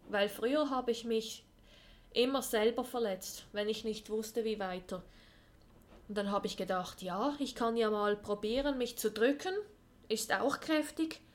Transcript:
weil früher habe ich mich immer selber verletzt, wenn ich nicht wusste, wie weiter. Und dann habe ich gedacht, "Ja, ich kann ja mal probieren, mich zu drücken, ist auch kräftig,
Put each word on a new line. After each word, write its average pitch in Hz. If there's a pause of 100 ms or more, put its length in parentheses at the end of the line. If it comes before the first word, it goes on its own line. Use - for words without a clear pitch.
weil 202
früher 269
habe 254
ich 220
mich 226 (680)
immer 262
selber 240
verletzt, 214
wenn 208
ich 214
nicht 214
wusste, 220
wie 214
weiter. 185 (1040)
Und 208
dann 202
habe 202
ich 196
gedacht, 185
"Ja, 196
ich 269
kann 233
ja 226
mal 208
probieren, 220
mich 247
zu 220
drücken, 285 (540)
ist 220
auch 220
kräftig, 311 (140)